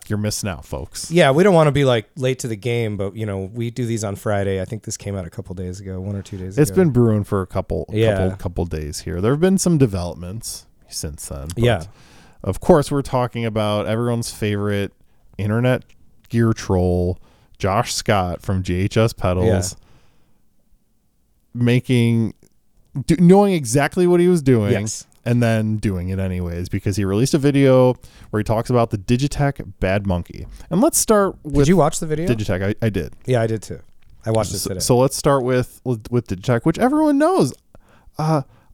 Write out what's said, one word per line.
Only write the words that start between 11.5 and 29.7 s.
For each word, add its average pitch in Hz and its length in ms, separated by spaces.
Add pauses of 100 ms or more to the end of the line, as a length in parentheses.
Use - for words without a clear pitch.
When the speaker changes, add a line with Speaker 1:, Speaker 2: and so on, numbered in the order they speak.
Speaker 1:
But 117 100
Speaker 2:
Yeah. 104 200 (580)
Speaker 1:
of - 180
course, 156 320
we're 143 80
talking 120 460
about 104 400
everyone's 117 440
favorite 101 640 (460)
internet 117 440 (460)
gear 117 240
troll, 90 680 (380)
Josh 101 380
Scott 90 480
from 92 220
J 90 100
H 92 220
S - 160
Pedals, 90 340
Speaker 2:
Yeah. 92 320 (1800)
Speaker 1:
making, 117 800 (720)
do, 165 120
knowing 190 360
exactly 143 540
what 175 120
he 175 80
was 175 140
doing. 113 300
Speaker 2:
Yes. 104 340 (200)
Speaker 1:
And 120 160
then 110 360
doing 95 320
it 95 80
anyways 90 500
because 98 280
he 104 100
released 104 260
a 165 60
video 131 560 (340)
where 107 120
he 107 40
talks 113 240
about 120 220
the 107 80
Digitech 127 840